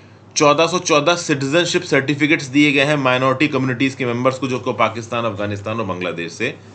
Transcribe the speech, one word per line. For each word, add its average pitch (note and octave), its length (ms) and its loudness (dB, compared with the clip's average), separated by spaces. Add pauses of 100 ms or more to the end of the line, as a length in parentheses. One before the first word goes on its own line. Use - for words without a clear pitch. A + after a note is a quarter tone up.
(360)
चौदह D3+ 300 4
सौ - 140 -2
चौदह D#3 360 2
सिटीजनशिप E3 680 0
सर्टिफिकेट्स C#3+ 640 0
दिए D3 240 4
गए C#3 120 4
हैं D3+ 140 2
माइनॉरिटी C3 500 2
कम्युनिटीज C3 460 -2
के C3 120 -4
मेंबर्स B2 320 0
को, C#3 100 -4
जो B2 100 -4
को A#2+ 160 -4
पाकिस्तान, A2+ 500 -2
अफगानिस्तान G#2 560 -4
और G#2 60 -4
बांग्लादेश F2 460 -6
से C3 220 -6 (200)